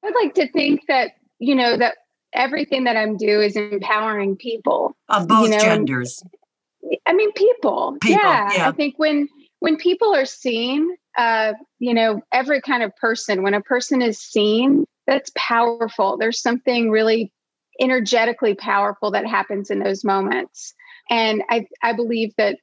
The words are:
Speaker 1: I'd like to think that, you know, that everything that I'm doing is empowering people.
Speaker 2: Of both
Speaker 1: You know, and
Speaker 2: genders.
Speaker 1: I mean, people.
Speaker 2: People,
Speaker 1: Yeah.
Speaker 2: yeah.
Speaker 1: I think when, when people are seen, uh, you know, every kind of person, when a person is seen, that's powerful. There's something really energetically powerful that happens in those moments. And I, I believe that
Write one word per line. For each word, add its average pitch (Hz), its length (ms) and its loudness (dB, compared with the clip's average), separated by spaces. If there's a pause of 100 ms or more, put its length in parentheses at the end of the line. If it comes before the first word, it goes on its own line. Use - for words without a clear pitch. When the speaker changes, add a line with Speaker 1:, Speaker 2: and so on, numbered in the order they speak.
Speaker 1:
I'd 415 100 -6
like 392 200 0
to 311 160 0
think - 360 0
that, 269 260 0 (280)
you 262 160 0
know, 240 200 2
that 233 200 0 (360)
everything 262 520 -2
that 240 120 0
I'm 214 200 -2
doing 208 300 2
is 202 100 -2
empowering 208 800 -2
people. - 600 -2 (120)
Speaker 2:
Of 190 180 0
both 214 180 4
Speaker 1:
You 220 60 2
know, 214 60 2
and 214 80 4
Speaker 2:
genders. 139 580 0 (840)
Speaker 1:
I 330 60 0
mean, 415 200 2
people. 392 680 0
Speaker 2:
People, 392 220 4
Speaker 1:
Yeah. 247 300 2
Speaker 2:
yeah. 190 160 0
Speaker 1:
I 277 40 -2
think 294 260 -4
when, 294 300 0 (300)
when 311 180 0
people 381 380 2
are 269 120 2
seen, 262 680 -4 (220)
uh, 220 360 0 (260)
you 240 120 0
know, 226 280 2 (120)
every 262 280 0
kind 247 240 -2
of 196 120 -8
person, 220 460 -2
when 196 120 2
a 208 80 0
person 254 380 0
is 233 200 0
seen, 226 640 2 (220)
that's 269 300 0
powerful. 233 800 0
There's 226 240 -2
something 240 480 0
really 220 420 2 (480)
energetically 233 760 2
powerful 202 580 -2
that 202 120 -2
happens 202 460 -4
in 202 80 -2
those 196 240 -4
moments. - 720 -4 (340)
And 220 400 0
I, 233 180 -2 (140)
I 233 120 0
believe 226 460 -4
that 202 240 0